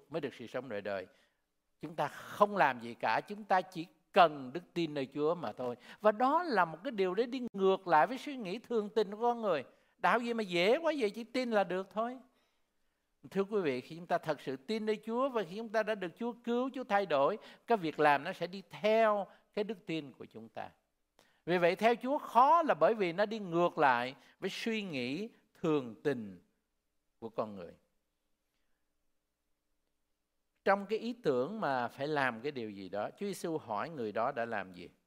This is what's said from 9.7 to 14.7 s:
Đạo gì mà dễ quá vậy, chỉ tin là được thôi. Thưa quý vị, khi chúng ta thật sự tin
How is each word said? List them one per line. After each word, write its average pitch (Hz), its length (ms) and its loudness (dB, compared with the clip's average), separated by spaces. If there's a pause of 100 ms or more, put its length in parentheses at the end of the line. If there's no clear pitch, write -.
Đạo 190 220 4
gì 233 140 -2
mà 226 80 -2
dễ 185 340 2
quá 330 220 0
vậy, 208 120 0
chỉ 226 140 -10
tin 247 260 -2
là 202 140 4
được 185 260 -4
thôi. 240 280 -4 (1120)
Thưa 196 140 0
quý 202 160 -2
vị, 131 200 0
khi 160 160 -12
chúng 170 100 -14
ta 175 120 0
thật 151 220 -4
sự 135 160 -6
tin 220 300 -6